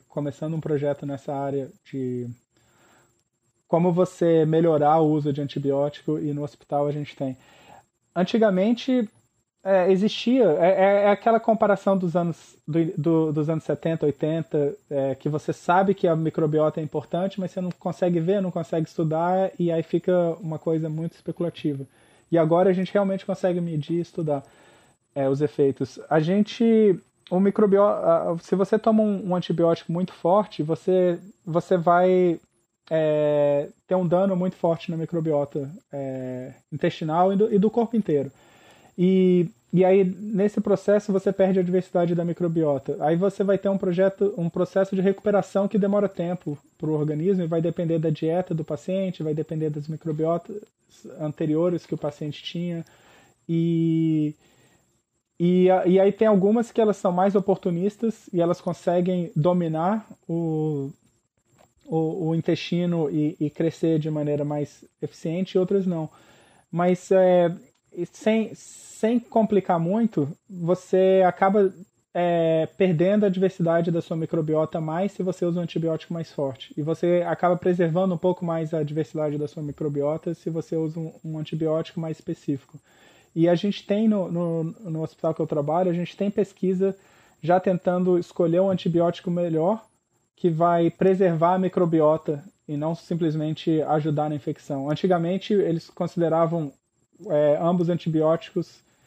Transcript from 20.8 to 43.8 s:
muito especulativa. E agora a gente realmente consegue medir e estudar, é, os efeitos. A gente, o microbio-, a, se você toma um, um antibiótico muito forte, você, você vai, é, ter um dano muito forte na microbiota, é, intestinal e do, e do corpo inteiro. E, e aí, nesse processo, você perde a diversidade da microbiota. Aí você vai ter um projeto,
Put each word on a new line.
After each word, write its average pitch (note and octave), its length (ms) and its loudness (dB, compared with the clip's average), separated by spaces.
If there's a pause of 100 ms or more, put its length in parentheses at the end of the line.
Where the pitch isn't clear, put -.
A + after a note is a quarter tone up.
muito D#3+ 240 -6
especulativa. D#3 720 -6 (440)
E E3 80 2
agora E3+ 320 4
a - 20 2
gente F3+ 200 -2
realmente F#3+ 340 -2
consegue F3+ 340 -2
medir E3 380 -4
e - 20 0
estudar, D#3 420 -4 (720)
é, C3+ 140 -2
os C#3 140 0
efeitos. C#3 680 0
A D3+ 100 2
gente, G#3 800 4 (320)
o F3+ 80 0
microbio-, G3 440 4
a, F3 580 2
se - 160 -2
você G3 220 0
toma A3 240 2
um, G3+ 260 -2
um F3 80 0
antibiótico E3+ 560 0
muito F3+ 220 -4
forte, F#3 480 0
você, F3 580 0 (240)
você E3+ 320 0
vai, F3+ 640 4 (500)
é, D3 800 2 (180)
ter F#3 80 -2
um F#3 140 0
dano F#3+ 260 2
muito F3+ 220 -2
forte E3+ 340 -2
na E3 60 -6
microbiota, D#3 720 -4 (220)
é, C3 640 -10 (180)
intestinal E3+ 640 0
e - 20 0
do, G#3+ 180 2
e G3+ 40 4
do G#3 120 4
corpo A#3 280 0
inteiro. C#3+ 340 -2 (640)
E, F#3 540 4 (200)
e F#3 140 4
aí, F#3+ 180 6
nesse G3+ 560 -2
processo, G3+ 540 0
você F#3+ 200 0
perde F#3+ 260 2
a F#3 40 2
diversidade F3+ 520 0
da E3+ 100 -2
microbiota. D#3+ 760 -2
Aí D3+ 140 0
você F#3+ 300 0
vai F#3+ 140 2
ter G3 100 -4
um G3 80 0
projeto, F#3+ 640 0